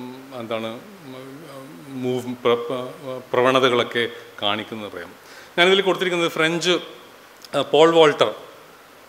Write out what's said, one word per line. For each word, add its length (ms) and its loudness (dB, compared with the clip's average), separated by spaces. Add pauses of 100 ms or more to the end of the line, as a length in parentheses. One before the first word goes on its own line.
(400)
എന്താണ്, 400 -8 (1080)
മൂവ് 360 -4
പ്ര-, 300 -2
പ്ര-, 680 -6 (120)
പ്രവണതകളൊക്കെ 760 2 (320)
കാണിക്കുന്നത് 500 -6
പറയാം. 200 -14 (480)
ഞാനിതിൽ 220 4
കൊടുത്തിരിക്കുന്നത് 500 0
ഫ്രഞ്ച്, 480 0 (800)
ആ, 40 2
പോൾ 300 6
വോൾട്ടർ, 420 6 (760)